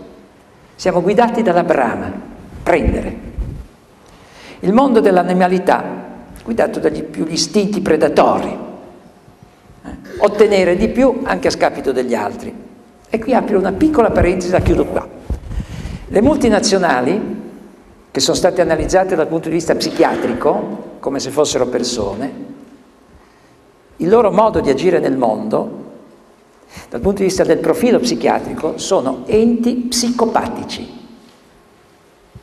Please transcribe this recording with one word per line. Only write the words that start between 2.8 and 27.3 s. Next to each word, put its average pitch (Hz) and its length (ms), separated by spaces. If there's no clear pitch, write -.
Il 180 100
mondo 233 300
dell'animalità, 180 800
guidato 147 360
dagli 160 240
più 175 220
gli 165 80
istinti 202 460
predatori, - 880
eh, - 40
ottenere 202 580
di 220 140
più 247 340
anche 180 240
a 156 40
scapito 143 420
degli 120 200
altri. 107 400
E 226 100
qui 254 140
apro 196 240
una 185 140
piccola 226 400
parentesi, 180 400
la 175 80
chiudo 147 260
qua. - 220
Le 170 120
multinazionali, 190 1160
che 135 80
sono 147 160
state 180 240
analizzate 160 560
dal 156 120
punto 160 200
di 160 80
vista 160 200
psichiatrico, 147 1200
come 139 220
se 131 80
fossero 135 380
persone, 117 800
il 160 140
loro 226 200
modo 196 300
di 139 100
agire 156 300
nel 139 160
mondo, 117 720
dal 120 100
punto 196 200
di 190 80
vista 170 180